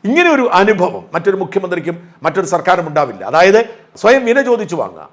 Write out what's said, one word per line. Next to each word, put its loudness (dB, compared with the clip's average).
ഇങ്ങനെ 2
ഒരു 2
അനുഭവം 0
മറ്റൊരു 0
മുഖ്യമന്ത്രിക്കും -6
മറ്റൊരു -2
സർക്കാരും 0
ഉണ്ടാവില്ല. -4
അതായത് 4
സ്വയം 4
വില 2
ചോദിച്ചു -2
വാങ്ങുക. -10